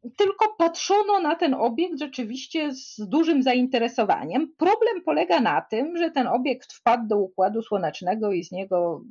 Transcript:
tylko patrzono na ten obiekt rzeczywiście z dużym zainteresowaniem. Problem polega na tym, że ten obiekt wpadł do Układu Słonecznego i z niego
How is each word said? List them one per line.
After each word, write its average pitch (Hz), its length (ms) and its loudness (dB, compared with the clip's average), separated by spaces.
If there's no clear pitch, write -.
tylko 415 400 2
patrzono 392 640 2
na 320 160 0
ten 320 180 0
obiekt 262 460 -2
rzeczywiście 269 760 -6
z - 240 -16
dużym 277 460 2
zainteresowaniem. 247 1160 0
Problem 427 480 2
polega 330 340 2
na 165 220 2
tym, 302 360 -4
że 330 140 0
ten 254 160 0
obiekt 254 460 -2
wpadł 233 340 -4
do 208 100 0
Układu 202 440 -2
Słonecznego 196 720 -4
i 180 120 -2
z - 80 -16
niego 180 600 -2